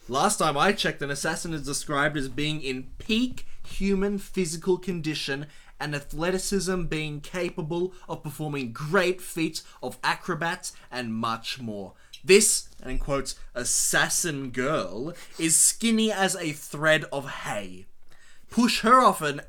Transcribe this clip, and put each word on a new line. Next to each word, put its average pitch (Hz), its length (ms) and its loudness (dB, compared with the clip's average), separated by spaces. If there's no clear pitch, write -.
Last 160 300 2
time 156 180 4
I 180 160 6
checked, 180 300 -2
an 143 80 -2
assassin 165 420 -4
is 147 140 -4
described 147 500 0
as 131 140 -2
being 151 320 0
in 131 340 -6
peak 247 480 0
human 196 540 2
physical 180 600 0
condition 151 720 -4
and 147 160 -4
athleticism, 180 920 0
being 151 360 -2
capable 175 720 -4
of 156 140 -8
performing 143 500 -4
great 180 480 2
feats - 420 -4
of 123 200 -8
acrobats 165 680 -2
and 120 240 -4
much 113 460 -2
more. 104 320 -8
This," 196 440 6
and 127 100 -10
in 127 80 0
quotes, 139 380 -2
"assassin 143 960 0
girl 127 640 -2
is 160 180 4
skinny 220 540 4
as 190 240 2
a 170 180 -4
thread 156 600 2
of 135 180 -4
hay. 98 420 -8
Push - 300 2
her 247 200 8
off 196 220 6
an 143 260 -2